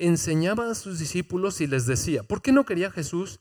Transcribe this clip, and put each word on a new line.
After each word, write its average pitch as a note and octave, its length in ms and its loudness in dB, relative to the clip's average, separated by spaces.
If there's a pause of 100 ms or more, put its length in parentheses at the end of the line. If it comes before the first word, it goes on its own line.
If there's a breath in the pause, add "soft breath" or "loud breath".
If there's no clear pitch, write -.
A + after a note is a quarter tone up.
enseñaba E3+ 680 2
a A3+ 60 -4
sus F#3+ 240 -8
discípulos F3+ 600 -2
y D3 80 0
les C3 180 2
decía. B2+ 380 0
¿Por G3+ 180 -4
qué C4+ 80 2
no C#4 140 8
quería F#3 260 -2
Jesús E3+ 500 -6